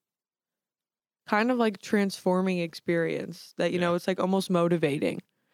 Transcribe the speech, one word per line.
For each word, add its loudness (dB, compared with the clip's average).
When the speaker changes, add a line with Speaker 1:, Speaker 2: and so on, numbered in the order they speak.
Speaker 1:
kind 2
of, 2
like, 0
transforming 0
experience -4
that, 0
you 0
Speaker 2:
Yeah. 0
Speaker 1:
know, 0
it's, -2
like, -2
almost 0
motivating 0